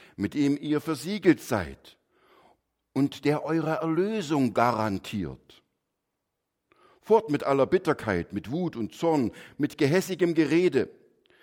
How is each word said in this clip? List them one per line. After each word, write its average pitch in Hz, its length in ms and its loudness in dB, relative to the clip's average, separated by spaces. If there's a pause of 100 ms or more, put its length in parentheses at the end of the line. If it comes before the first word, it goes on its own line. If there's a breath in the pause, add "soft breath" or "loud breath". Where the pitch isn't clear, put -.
(160 soft breath)
mit 101 160 -4
dem 143 240 2
ihr 147 240 -2
versiegelt 165 640 0
seid - 560 -6 (920 soft breath)
und 135 320 -2
der 147 200 0
eure 156 320 -2
Erlösung 160 800 0
garantiert. 107 1080 -2 (1400 soft breath)
Fort 214 300 2
mit 143 140 -2
aller 139 220 4
Bitterkeit, 113 640 0
mit 101 180 -8
Wut 165 260 -4
und 110 180 -8
Zorn, 151 380 0 (260 loud breath)
mit 143 180 -2
gehässigem 170 580 2
Gerede. 156 540 2 (540 soft breath)